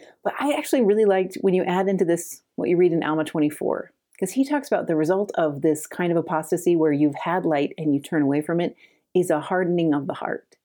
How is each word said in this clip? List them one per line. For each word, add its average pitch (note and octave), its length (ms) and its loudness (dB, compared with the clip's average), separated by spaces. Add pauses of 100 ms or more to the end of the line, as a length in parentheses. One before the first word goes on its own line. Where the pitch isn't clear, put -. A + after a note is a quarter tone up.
(220)
But - 160 -4
I C#4+ 140 -2
actually D4 300 0
really G#3 240 4
liked F#3+ 340 0
when F#3+ 140 2
you F#3 100 2
add F#3 240 0
into F#3+ 160 2
this E3+ 380 -2 (120)
what - 140 -4
you F3 80 2
read F3 160 4
in E3 100 0
Alma D#3 220 -2
twenty-four, - 680 -2 (280)
'cause F#3+ 140 -4
he C4+ 120 2
talks C#4+ 240 -4
about F3+ 180 0
the E3 100 0
result F#3+ 380 0
of D3+ 260 0
this D#3 280 0
kind F3 240 -2
of E3+ 40 2
apostasy E3+ 600 0
where D#3 160 4
you've C#3+ 240 2
had E3+ 280 -2
light D3 320 0
and D3+ 180 0
you C#3+ 60 0
turn D#3 220 -2
away C#3+ 180 2
from E3+ 200 -2
it - 160 -4 (360)
is F3+ 160 2
a D#3 120 0
hardening F3 520 0
of C#3+ 140 -2
the - 80 -4
heart. - 500 -8